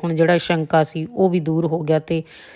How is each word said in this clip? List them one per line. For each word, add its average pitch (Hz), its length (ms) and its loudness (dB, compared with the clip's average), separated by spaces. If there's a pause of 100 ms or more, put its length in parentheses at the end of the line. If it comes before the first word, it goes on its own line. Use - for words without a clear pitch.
ਹੁਣ 170 100 -2
ਜਿਹੜਾ 165 240 4
ਸ਼ੰਕਾ 160 460 0
ਸੀ, 160 280 -6
ਉਹ 190 180 2
ਵੀ 175 100 0
ਦੂਰ 160 260 -2
ਹੋ 160 140 -2
ਗਿਆ 156 200 0
ਤੇ 160 240 -4 (320)